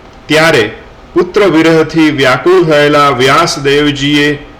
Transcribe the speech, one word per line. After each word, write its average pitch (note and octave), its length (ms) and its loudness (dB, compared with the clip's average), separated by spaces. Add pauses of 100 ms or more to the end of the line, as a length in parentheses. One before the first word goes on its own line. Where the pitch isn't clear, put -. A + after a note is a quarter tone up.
(260)
ત્યારે D3+ 440 0 (440)
પુત્ર F#3 300 0
વિરહથી D#3+ 640 0
વ્યાકુળ C3+ 540 0
થયેલા D3 440 2
વ્યાસદેવજીએ, C#3+ 1300 -2 (220)